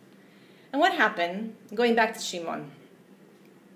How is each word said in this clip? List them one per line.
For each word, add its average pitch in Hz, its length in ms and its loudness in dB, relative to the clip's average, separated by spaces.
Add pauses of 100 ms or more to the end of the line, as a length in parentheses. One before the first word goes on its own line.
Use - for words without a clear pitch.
(720)
And 269 80 0
what 359 140 4
happened? 214 600 0 (180)
Going 233 220 2
back 226 180 2
to - 60 -14
Shimon. 160 500 -8 (1040)